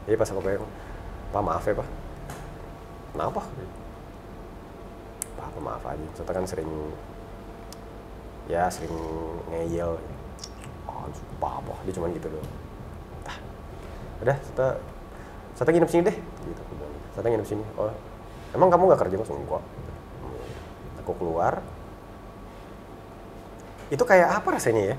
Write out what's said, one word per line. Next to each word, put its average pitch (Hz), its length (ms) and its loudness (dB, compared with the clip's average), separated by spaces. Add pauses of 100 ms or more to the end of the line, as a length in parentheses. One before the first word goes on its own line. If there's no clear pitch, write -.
Jadi 104 140 4
pas 107 100 6
aku 95 160 -2
pegang, 101 220 2 (640)
"Pak, 101 100 4
maaf 85 220 2
ya, 107 100 4
Pak." - 140 0 (1300)
"Kenapa?" 120 280 0 (2000)
"Pak, 69 80 -6 (140)
maaf - 240 -4
aja. 76 180 -4
Maksudnya 78 320 -4
kan 92 100 2
sering, 80 260 -2 (1800)
ya 85 180 4
sering 80 240 -2 (560)
ngeyel." 82 480 0 (880)
"Oh, - 240 -8
sumpah, - 560 -6
Pak." - 220 -6
Dia 92 100 -2
cuman 87 160 0
gitu 80 160 -4
doang. 78 220 -6 (760)
"Ah, - 140 -8 (840)
udah, 135 240 4
Sata, - 240 2 (880)
Sata 127 160 4
nginep 170 160 10
sini 170 160 8
deh." 202 140 4
Gitu - 420 -8
aku - 160 -10
bilang. 73 160 -8 (240)
"Sata 101 140 2
nginep 110 180 4
sini." 104 160 -2 (160)
"Oh, 107 80 4 (640)
emang 175 160 8
kamu 175 220 10
nggak 147 100 12
kerja, 92 160 4
Mas?" 107 160 0
"Enggak." 73 320 -2 (1400)
Aku - 160 -2
keluar. 90 460 2 (2250)
Itu 143 160 6
kayak 185 380 10
apa - 60 2 (100)
rasanya 110 360 6
ya? 135 60 -2